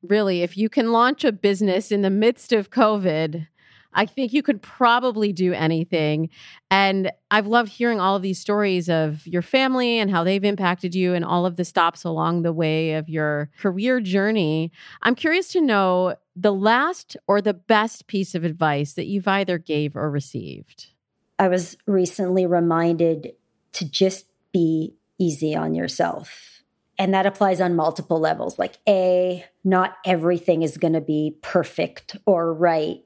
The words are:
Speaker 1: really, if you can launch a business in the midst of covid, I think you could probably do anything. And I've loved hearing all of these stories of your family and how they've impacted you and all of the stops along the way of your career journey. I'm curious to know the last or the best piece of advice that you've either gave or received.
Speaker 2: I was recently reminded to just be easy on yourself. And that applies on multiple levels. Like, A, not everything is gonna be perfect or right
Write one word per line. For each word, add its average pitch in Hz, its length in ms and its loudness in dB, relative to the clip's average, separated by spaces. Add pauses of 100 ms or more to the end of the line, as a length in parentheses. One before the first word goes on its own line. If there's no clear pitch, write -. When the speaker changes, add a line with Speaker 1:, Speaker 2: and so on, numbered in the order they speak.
Speaker 1:
really, 190 400 0
if 175 160 -4
you 220 100 0
can 233 240 2
launch 240 320 2
a 277 80 4
business 196 600 0
in 208 100 0
the 190 80 2
midst 220 420 0
of 214 200 0
covid, 170 720 0 (480)
I - 120 2
think 233 280 -6
you 285 80 2
could 220 200 0
probably 233 720 0
do 180 200 0
anything. 160 760 0 (420)
And 190 400 2 (180)
I've 208 160 2
loved 220 240 2
hearing 233 300 -2
all 190 160 2
of 190 60 -2
these 190 180 -4
stories 190 500 0
of 156 380 -2
your 170 140 -2
family 254 580 0
and 202 100 0
how 175 140 0
they've 190 200 0
impacted 185 520 0
you 180 180 2
and 170 120 -2
all 175 200 0
of 175 120 -4
the 180 80 -2
stops 170 400 0
along 165 360 -2
the 165 120 -2
way 160 400 0
of 156 160 -6
your 151 500 -4
career 214 400 0
journey. 185 720 0 (320)
I'm 240 100 2
curious 330 360 -2
to 359 120 0
know 185 540 2 (220)
the 202 160 2
last 233 640 0 (100)
or 202 140 2
the 202 120 0
best - 540 -2
piece 190 260 -4
of 170 120 -4
advice 151 480 -2
that - 140 -8
you've 196 200 -4
either 190 300 0
gave 151 400 -4
or 151 120 -2
received. 120 800 -10 (500)
Speaker 2:
I 196 120 2
was 175 260 -2 (100)
recently 185 600 0
reminded 170 880 0 (400)
to - 100 -6
just 190 440 -2 (260)
be 160 420 0 (220)
easy 156 360 -2
on 160 220 -4
yourself. - 880 -6 (340)
And 196 160 0
that 190 120 2
applies 196 340 0
on 180 160 0
multiple 160 460 -2
levels. - 360 -2
Like, - 200 -4 (100)
A, 185 560 2 (220)
not 185 400 2
everything 170 560 0
is 151 160 -2
gonna 160 240 0
be 151 400 -2
perfect - 720 -4 (100)
or 170 280 2
right 160 520 0